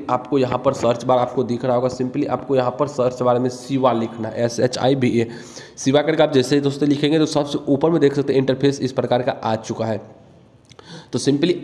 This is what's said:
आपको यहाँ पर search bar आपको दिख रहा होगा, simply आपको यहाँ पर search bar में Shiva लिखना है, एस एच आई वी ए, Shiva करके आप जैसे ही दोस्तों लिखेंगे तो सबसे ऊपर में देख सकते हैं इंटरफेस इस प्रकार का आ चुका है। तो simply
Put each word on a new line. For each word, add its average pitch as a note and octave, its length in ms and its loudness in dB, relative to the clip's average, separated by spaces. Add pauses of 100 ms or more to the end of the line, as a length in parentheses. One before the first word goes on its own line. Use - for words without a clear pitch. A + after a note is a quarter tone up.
आपको B2 300 0
यहाँ B2 200 0
पर C3+ 160 0
search - 300 0
bar B2+ 140 4
आपको B2 260 -2
दिख A#2+ 200 -4
रहा B2+ 100 0
होगा, B2+ 160 0
simply B2+ 380 -4
आपको C3+ 260 -2
यहाँ B2 240 0
पर D3 100 0
search B2 320 -2
bar B2 180 2
में B2+ 120 0
Shiva C3 420 0
लिखना A2+ 340 -4
है, A#2 180 -2
एस A#2+ 140 -2
एच B2+ 200 0
आई C#3 160 2
वी A#2+ 240 2
ए, A2+ 100 0 (480)
Shiva C#3 240 2
करके D#3 220 2
आप D3 100 2
जैसे B2+ 220 4
ही C#3+ 60 2
दोस्तों C#3+ 280 0
लिखेंगे D3 300 2
तो D#3 80 2
सबसे D3 400 -2
ऊपर C#3+ 240 2
में E3 100 2
देख C#3+ 140 4
सकते C#3 180 0
हैं C3+ 60 2
इंटरफेस C3+ 420 2
इस C3 120 -2
प्रकार B2 280 0
का B2 120 -2
आ A2 240 -2
चुका A2 280 -6
है। G#2+ 160 -4 (1120)
तो B2+ 80 -2
simply C#3+ 340 2 (100)